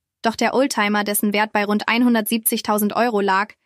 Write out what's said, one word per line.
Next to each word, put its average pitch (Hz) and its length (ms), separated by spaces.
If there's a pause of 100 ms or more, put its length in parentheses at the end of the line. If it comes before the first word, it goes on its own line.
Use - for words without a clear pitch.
(240)
doch 226 120
der - 180
Oldtimer, 208 520
dessen 208 260
Wert 208 220
bei 208 100
rund 208 240
einhundertsiebzigtausend 226 1040
Euro 226 280
lag, 196 320 (120)